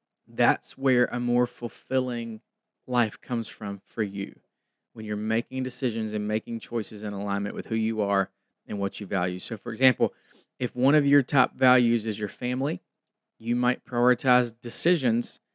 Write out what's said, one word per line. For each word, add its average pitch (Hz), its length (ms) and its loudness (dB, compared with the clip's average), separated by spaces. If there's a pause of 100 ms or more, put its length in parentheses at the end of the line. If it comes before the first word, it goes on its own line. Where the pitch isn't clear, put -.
(280)
that's 120 500 0
where 131 280 4
a 123 160 -2
more 120 260 2
fulfilling 120 920 -4 (440)
life 123 360 0
comes 117 260 -4
from 101 380 -8
for - 180 -4
you, 98 380 -6 (500)
when 110 140 -12
you're 107 100 -4
making 113 480 -4
decisions 113 480 -4
and 104 160 -4
making 110 320 -4
choices 107 460 -6
in 104 80 -6
alignment 101 420 -4
with 90 120 -8
who 113 80 -2
you 110 260 0
are 98 300 0 (360)
and 104 120 -6
what 98 200 -4
you 101 80 -8
value. 92 320 -2
So, - 160 -8
for 117 160 -10
example, 123 420 2 (460)
if 127 160 -4
one 127 180 4
of 147 120 4
your 143 160 6
top 131 340 2
values 123 500 4
is 107 140 -4
your 104 80 -4
family, 131 540 -6 (580)
you 117 160 -2
might 123 300 0
prioritize 123 720 2
decisions 123 800 0 (160)